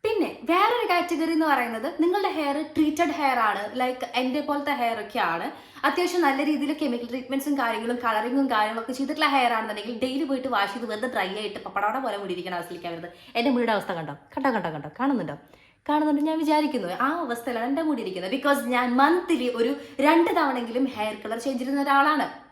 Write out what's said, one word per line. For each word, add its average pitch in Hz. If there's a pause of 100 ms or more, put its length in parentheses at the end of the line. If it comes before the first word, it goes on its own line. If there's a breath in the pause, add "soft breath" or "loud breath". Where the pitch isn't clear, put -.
പിന്നെ 427
വേറൊരു 415
കാറ്റഗറി 339
എന്ന് 320
പറയുന്നത് 247
നിങ്ങളുടെ 381
ഹെയർ 294
ട്രീറ്റഡ് 302
ഹെയർ 277
ആണ്, 208
like 254 (100)
എന്റെ 254
പോലത്തെ 285
ഹെയർ 233
ഒക്കെ 208
ആണ്, 180 (340 loud breath)
അത്യാവശ്യം 349
നല്ല 277
രീതിയിൽ 294
കെമിക്കൽ 240
ട്രീറ്റ്മെന്റ്സും 269
കാര്യങ്ങളും 233
കളറിങ്ങും 247
കാര്യങ്ങളൊക്കെ 226
ചെയ്തിട്ടുള്ള 294
ഹെയർ 262
ആണെന്നുണ്ടെങ്കിൽ 220
ഡെയിലി 262
പോയിട്ട് 269
വാഷ് 202
ചെയ്ത് 233
വെറുതെ 214
ഡ്രൈ 214
ആയിട്ട് 208
പപ്പടവട 208
പോലെ 220
മുടി 196
ഇരിക്കണ 180
അവസ്ഥയിലേക്ക് 175
അവരുത്. 170 (240 loud breath)
എന്റെ 247
മുടിയുടെ 240
അവസ്ഥ 202
കണ്ടോ? 160
കണ്ടോ, 277
കണ്ടോ, 190
കണ്ടോ? 151 (100)
കാണുന്നുണ്ടോ? 214 (540 soft breath)
കാണുന്നുണ്ട് 294
ഞാൻ 320
വിചാരിക്കുന്നു. 302
ആ 269
അവസ്ഥയിലാണ് 240
എന്റെ 277
മുടി 294
ഇരിക്കുന്നത്. 185
Because 262
ഞാൻ 247
monthly 277
ഒരു 247 (240 loud breath)
രണ്ട് 330
തവണയെങ്കിലും 254
ഹെയർ 214
കളർ 220
ചെയ്തിരുന്ന 269
ഒരാളാണ്. 277 (220)